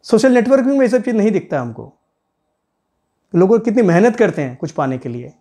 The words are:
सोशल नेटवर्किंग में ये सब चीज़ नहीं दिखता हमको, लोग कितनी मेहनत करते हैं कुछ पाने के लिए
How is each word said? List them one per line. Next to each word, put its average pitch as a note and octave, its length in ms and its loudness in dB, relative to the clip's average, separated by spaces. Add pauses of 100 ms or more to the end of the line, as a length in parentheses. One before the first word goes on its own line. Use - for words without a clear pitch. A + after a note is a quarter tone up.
सोशल B3 300 2
नेटवर्किंग C4 460 2
में C4 80 2
ये - 20 0
सब A3+ 160 0
चीज़ A#3+ 120 -2
नहीं G#3+ 140 2
दिखता - 300 -4
हमको, A#2+ 320 -12 (1400)
लोग G3+ 300 2
कितनी A#3+ 180 0
मेहनत G3+ 340 2
करते E3+ 260 0
हैं B2+ 140 -8
कुछ D#3+ 160 -10
पाने C3 260 -4
के B2+ 100 -12
लिए A#2+ 320 -12